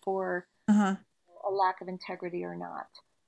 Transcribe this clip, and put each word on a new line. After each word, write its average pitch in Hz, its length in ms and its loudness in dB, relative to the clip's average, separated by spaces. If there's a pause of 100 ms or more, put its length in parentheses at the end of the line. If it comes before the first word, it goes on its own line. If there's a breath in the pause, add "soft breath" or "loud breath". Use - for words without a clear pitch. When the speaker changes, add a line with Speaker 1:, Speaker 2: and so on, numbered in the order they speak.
Speaker 1:
for 185 420 -2 (240)
Speaker 2:
Uh-huh. 202 260 6 (540)
Speaker 1:
a - 20 0
lack 190 300 2
of 180 80 -10
integrity 180 560 -8
or 175 100 -8
not. 175 320 -8 (400)